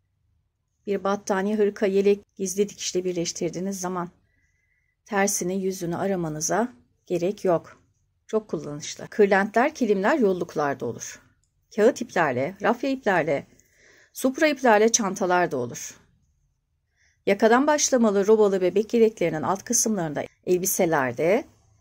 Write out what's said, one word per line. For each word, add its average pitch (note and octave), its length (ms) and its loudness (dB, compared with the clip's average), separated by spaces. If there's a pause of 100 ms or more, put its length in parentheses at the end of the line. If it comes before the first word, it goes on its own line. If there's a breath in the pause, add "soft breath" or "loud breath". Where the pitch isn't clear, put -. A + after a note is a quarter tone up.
(880)
Bir G3 160 -4
battaniye, G3+ 520 -2
hırka, G#3 300 0
yelek, G3 500 0
gizli F#3+ 340 -2
dikişle - 360 -6
birleştirdiğiniz F3+ 720 -6
zaman F3+ 300 -6 (960)
tersini, G3 560 -2
yüzünü F3+ 360 -4
aramanıza F3 760 -2 (320)
gerek F3+ 400 -4
yok. E3+ 360 -2 (460)
Çok A3 200 -4
kullanışlı. D3 600 -10
Kırlentler, G#3 680 2
kilimler G#3 420 2
yolluklarda E3+ 680 -2
olur. - 360 -10 (540)
Kağıt A3+ 260 2
iplerle, D#3 600 -2
rafya A#3+ 280 0
iplerle, F3 580 -2 (680 soft breath)
supra C4+ 340 0
iplerle A#3 440 4
çantalar F3+ 600 0
da D3+ 60 -4
olur. B2 400 -10 (1300)
Yakadan A3+ 420 4
başlamalı A#3 600 2
robalı G#3 340 4
bebek F#3+ 320 0
yeleklerinin G#3+ 480 2
alt F#3+ 220 -2
kısımlarında, F3+ 600 -2 (220)
elbiselerde, E3+ 960 0 (380)